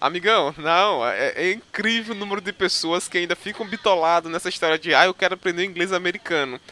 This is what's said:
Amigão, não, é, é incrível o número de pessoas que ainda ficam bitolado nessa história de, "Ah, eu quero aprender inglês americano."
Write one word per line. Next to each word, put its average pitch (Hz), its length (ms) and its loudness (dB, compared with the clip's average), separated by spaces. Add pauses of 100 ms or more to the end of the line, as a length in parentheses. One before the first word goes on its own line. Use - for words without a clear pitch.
Amigão, 175 580 0
não, 165 480 2
é, 120 300 -2
é 180 160 -2
incrível 226 640 -4
o 202 40 -10
número 202 220 -4
de 196 120 -8
pessoas 170 540 -2
que - 100 -6
ainda 175 200 0
ficam - 280 -10
bitolado 170 640 2
nessa 165 200 -4
história 160 300 0
de, 160 140 -2
"Ah, 160 140 8
eu 185 80 0
quero 185 200 0
aprender 180 300 -2
inglês 190 280 -4
americano." 165 680 -4 (120)